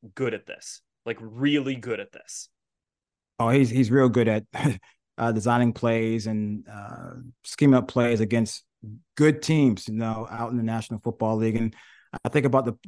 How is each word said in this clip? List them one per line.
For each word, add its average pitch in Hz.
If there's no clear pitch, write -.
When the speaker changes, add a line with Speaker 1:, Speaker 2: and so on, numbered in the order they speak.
Speaker 1:
good 120
at 104
this, -
like, 117
really 135
good 113
at 101
this." -
Speaker 2:
Oh, 117
he's, 131
he's 120
real 131
good 120
at, 110
<laughs> 127
uh, 117
designing 120
plays 113
and, 107
uh, 101
scheming 139
up 123
plays 120
against 110
good 151
teams, 143
you 107
know, 113
out 113
in 123
the 113
National 113
Football 110
League. 110
And 113
I 117
think 147
about 127
the, 117